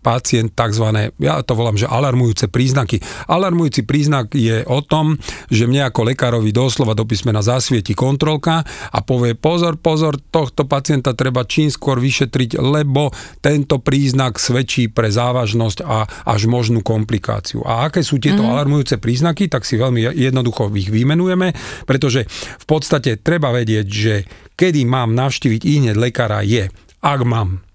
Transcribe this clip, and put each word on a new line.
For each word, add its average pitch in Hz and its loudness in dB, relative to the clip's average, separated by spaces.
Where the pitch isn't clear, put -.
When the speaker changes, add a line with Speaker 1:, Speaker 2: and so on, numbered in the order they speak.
Speaker 1:
pacient 117 0
takzvané, 107 0
ja 143 0
to 117 -2
volám, 113 0
že 104 0
alarmujúce 123 2
príznaky. 127 0
Alarmujúci 170 2
príznak 143 0
je 113 2
o 127 0
tom, 151 0
že 117 2
mne 135 2
ako 120 0
lekárovi 117 0
doslova 120 0
do 107 0
písmena 110 -2
zasvieti 120 0
kontrolka 151 0
a - 2
povie: 120 0
"Pozor, 170 0
pozor, 156 0
tohto 151 0
pacienta 139 0
treba 127 0
čím 151 0
skôr 131 -2
vyšetriť, 127 0
lebo 143 0
tento 143 2
príznak 135 0
svedčí 123 0
pre 110 0
závažnosť 117 0
a 110 -2
až - -2
možnú 117 2
komplikáciu." 110 -2
A 123 0
aké 160 0
sú 135 0
tieto 202 2
Speaker 2:
Mhm. 226 2
Speaker 1:
alarmujúce 143 0
príznaky, 156 0
tak 123 -4
si - -2
veľmi 120 0
jednoducho 127 0
ich 92 -2
vymenujeme, 170 2
pretože 131 0
v - -14
podstate 139 0
treba 156 0
vedieť, 110 0
že 107 0
kedy 151 2
mám 120 0
navštíviť 123 0
ihneď 135 2
lekára 107 0
je, 101 0
ak 143 0
mám 104 -2